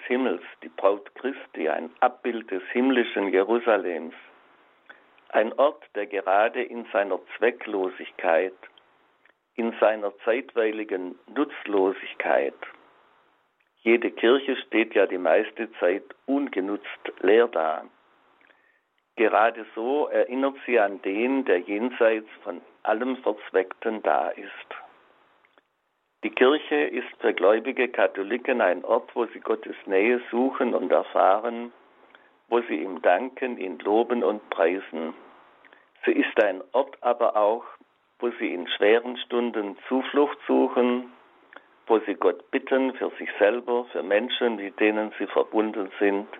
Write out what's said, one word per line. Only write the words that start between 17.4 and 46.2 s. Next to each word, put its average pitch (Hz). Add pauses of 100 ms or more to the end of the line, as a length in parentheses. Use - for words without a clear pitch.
da. 80 (1300)
Gerade 110 (100)
so 131
erinnert 131 (100)
sie 120
an 101
den, 123
der 90
jenseits 110 (140)
von 87 (220)
allem 120
Verzweckten 101
da 71
ist. - (1700)
Die 107
Kirche 147
ist - (120)
für 113
gläubige 117
Katholiken 117
ein 90
Ort, 117
wo 120
sie -
Gottes - (100)
Nähe 104 (120)
suchen 123
und -
erfahren, 110 (760)
wo 120
sie 113
ihm 92
danken, 117
ihn 92
loben 117
und 107
preisen. 85 (920)
Sie 90
ist -
ein 95
Ort 139
aber 120
auch, 107 (540)
wo 120
sie 113
in 87
schweren 120
Stunden 113 (100)
Zuflucht 135
suchen, 127 (720)
wo 110
sie 101
Gott -
bitten 131
für 90
sich -
selber, 120
für 82
Menschen, 110
mit 98
denen 107
sie 98
verbunden 107
sind, 101 (120)